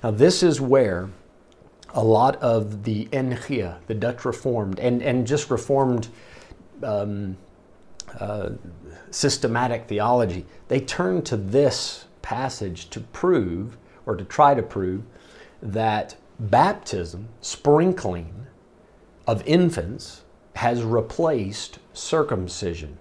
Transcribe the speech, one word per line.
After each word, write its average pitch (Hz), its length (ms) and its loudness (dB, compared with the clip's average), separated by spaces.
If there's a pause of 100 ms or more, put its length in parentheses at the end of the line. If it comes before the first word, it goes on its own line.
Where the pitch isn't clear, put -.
Now, 113 80 -2
this 139 320 6
is 151 180 4
where 110 480 4 (840)
a 110 100 0
lot 113 340 6
of 107 460 0
the 107 280 -2
Enchia, 123 640 -4 (100)
the 113 80 -4
Dutch 120 280 -4
Reformed, 113 560 -2
and, 123 220 2
and 127 240 0
just 143 240 0
Reformed, 127 600 2 (760)
um, 101 540 -4 (800)
uh, 104 320 -6 (580)
systematic 120 800 0
theology, 104 580 2 (220)
they 131 120 2
turn 180 440 -2
to - 120 -4
this 107 720 0 (160)
passage 110 680 -8
to - 80 -12
prove, 113 760 -2 (280)
or 110 100 -2
to 90 80 -10
try 143 300 6
to 120 80 2
prove, 95 400 -4 (600)
that 107 540 -2 (240)
baptism, 107 880 0 (140)
sprinkling 131 1040 0 (800)
of 110 180 0
infants, 160 760 0 (340)
has 120 280 0
replaced 113 960 -2 (140)
circumcision. 87 1080 -4